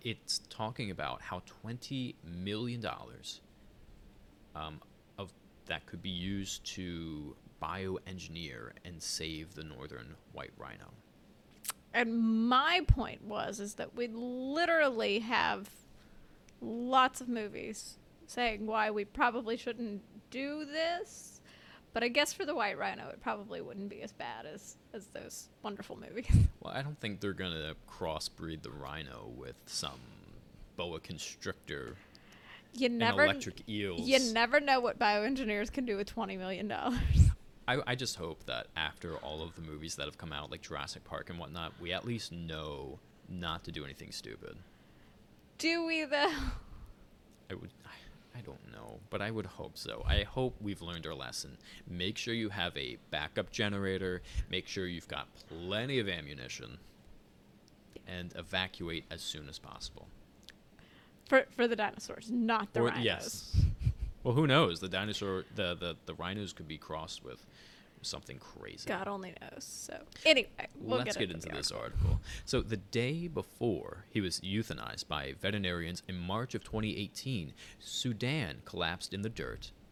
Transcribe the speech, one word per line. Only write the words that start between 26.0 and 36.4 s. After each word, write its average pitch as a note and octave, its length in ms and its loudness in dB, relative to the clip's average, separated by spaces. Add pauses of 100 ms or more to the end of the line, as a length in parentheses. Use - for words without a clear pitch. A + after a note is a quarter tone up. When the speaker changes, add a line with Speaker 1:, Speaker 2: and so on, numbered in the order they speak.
Speaker 2:
<laughs> - 180 12 (140)
Speaker 1:
Well, - 120 -6
I C3+ 80 -2
don't D3 180 -6
think G#2 200 -4
they're G2+ 120 0
gonna D#2+ 420 -2 (160)
crossbreed D#2+ 720 -4
the A#1+ 80 -10
rhino C2+ 640 -8
with B1+ 300 -10
some - 340 -6 (800)
boa F2 240 -4
constrictor - 960 -8 (800)
Speaker 2:
You C4 120 2
Speaker 1:
and A#3+ 120 2
Speaker 2:
never, A3+ 260 6
Speaker 1:
electric - 440 2
eels. G2+ 340 0
Speaker 2:
you C4 300 6
never A#3+ 280 6
know C#4 180 6
what A#3+ 200 2
bioengineers G#3+ 760 4
can C4 140 0
do G#3 100 0
with G3+ 100 0
twenty G3 300 -2
million F#3 320 -2